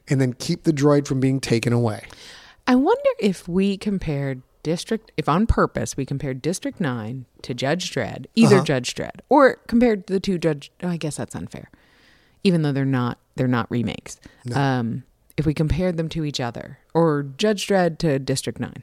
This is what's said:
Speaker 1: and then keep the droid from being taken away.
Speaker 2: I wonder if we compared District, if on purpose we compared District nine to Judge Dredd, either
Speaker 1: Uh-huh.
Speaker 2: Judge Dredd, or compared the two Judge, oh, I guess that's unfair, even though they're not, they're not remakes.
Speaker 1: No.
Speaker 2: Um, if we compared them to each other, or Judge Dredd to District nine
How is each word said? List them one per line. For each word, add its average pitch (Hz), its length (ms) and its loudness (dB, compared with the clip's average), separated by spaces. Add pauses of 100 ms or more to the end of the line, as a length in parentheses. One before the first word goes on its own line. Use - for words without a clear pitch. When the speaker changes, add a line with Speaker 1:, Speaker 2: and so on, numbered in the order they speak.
Speaker 1:
and 139 120 2
then 127 120 2
keep - 320 -6
the 165 80 2
droid 143 340 4
from 135 140 0
being 135 200 2
taken 120 340 0
away. 113 320 0 (600)
Speaker 2:
I 254 80 4
wonder 466 440 4
if - 280 -2
we 196 300 0
compared 143 640 -4 (220)
District, 175 560 -4
if 156 100 -4
on 175 180 4
purpose - 480 0
we 135 120 -6
compared 135 340 -6
District 190 400 -6
nine 123 460 -6 (160)
to - 100 -10
Judge 143 400 -4
Dredd, 123 320 -6 (100)
either 220 220 8
Speaker 1:
Uh-huh. 175 80 4
Speaker 2:
Judge 131 300 -2
Dredd, - 340 -10
or 277 280 6 (120)
compared 226 380 2
the 190 120 0
two 185 200 -2
Judge, 156 340 -2 (100)
oh, 180 60 -4
I 175 80 -2
guess 151 200 -6
that's - 200 -10
unfair, - 320 -12 (720)
even 175 200 4
though 143 100 2
they're 135 140 0
not, 123 320 0 (180)
they're 135 100 0
not 123 240 0
remakes. - 480 -4 (280)
Speaker 1:
No. 120 100 -4
Speaker 2:
Um, 127 460 0 (340)
if 151 80 -2
we 156 80 2
compared 160 460 0
them 165 100 -2
to 160 160 -6
each 147 160 -6
other, 120 380 -8 (160)
or 151 320 2 (100)
Judge 214 300 0
Dredd 175 320 2
to 147 200 2
District 131 400 -4
nine - 240 -8